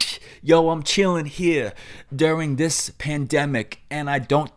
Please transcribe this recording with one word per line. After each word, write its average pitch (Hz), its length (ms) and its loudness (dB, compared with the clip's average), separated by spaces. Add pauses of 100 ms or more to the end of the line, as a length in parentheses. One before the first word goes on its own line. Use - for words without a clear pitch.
(420)
Yo, 165 260 6
I'm 160 140 -2
chilling 180 420 2
here 147 480 -2 (420)
during 156 420 0
this 151 340 -2
pandemic, 143 920 -2 (100)
and 147 200 -6
I 143 80 0
don't 139 380 2